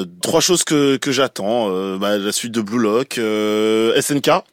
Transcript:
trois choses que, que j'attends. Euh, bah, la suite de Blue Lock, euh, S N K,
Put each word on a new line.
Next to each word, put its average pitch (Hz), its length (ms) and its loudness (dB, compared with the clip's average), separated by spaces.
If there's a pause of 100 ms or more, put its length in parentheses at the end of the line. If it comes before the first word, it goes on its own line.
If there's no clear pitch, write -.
(240)
trois 165 180 0
choses 175 220 2
que, 139 340 2
que 143 140 -4
j'attends. 117 580 0
Euh, 95 300 -4
bah, 104 180 0
la 101 140 -2
suite 117 200 -6
de 113 100 -2
Blue 107 180 -4
Lock, 117 400 0
euh, 107 720 2
S - 160 2
N 143 120 0
K, 147 100 2 (220)